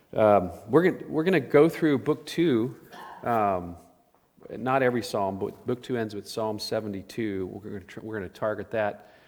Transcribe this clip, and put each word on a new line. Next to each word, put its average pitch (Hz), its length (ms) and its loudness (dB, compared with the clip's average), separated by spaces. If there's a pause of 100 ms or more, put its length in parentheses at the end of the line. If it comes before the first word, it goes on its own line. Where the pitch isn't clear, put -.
(140)
um, 101 380 6 (180)
we're 147 140 6
gonna, 180 260 0
we're 156 160 -2
gonna 180 160 4
go 147 260 6
through 160 300 2
book 143 280 -2
two. 135 520 0 (460)
Um, 98 520 0 (800)
not 131 280 0
every 123 180 2
Psalm, 98 380 -4
but 101 260 -8
book 123 160 -4
two 123 160 -4
ends 107 160 -4
with 101 160 -10
Psalm 110 300 -4
seventy-two. 101 880 -4
We're 98 240 -12
gonna 98 120 -10
tr-, - 180 -18
we're 110 140 -10
gonna 92 140 -6
target 104 420 -4
that 104 440 -4 (120)